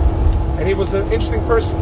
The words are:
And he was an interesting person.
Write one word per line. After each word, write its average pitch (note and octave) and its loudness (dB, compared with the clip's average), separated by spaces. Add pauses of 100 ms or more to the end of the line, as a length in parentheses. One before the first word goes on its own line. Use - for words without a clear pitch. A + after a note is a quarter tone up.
(600)
And D#3 -2
he G3 0
was F#3 -2
an G3 0
interesting A3 -2
person. - 0